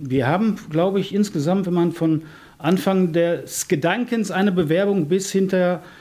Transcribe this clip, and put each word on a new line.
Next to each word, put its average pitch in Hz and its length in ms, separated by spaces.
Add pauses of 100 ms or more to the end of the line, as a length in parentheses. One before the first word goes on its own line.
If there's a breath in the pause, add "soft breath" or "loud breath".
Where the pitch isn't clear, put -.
Wir 131 260
haben, 190 300 (120)
glaube 185 300
ich, - 160
insgesamt, 190 500
wenn 175 80
man 175 200
von 160 280 (380 loud breath)
Anfang 185 520
des 170 580
Gedankens 196 600
eine 190 220
Bewerbung 180 560
bis 190 240
hinter 185 500 (200 loud breath)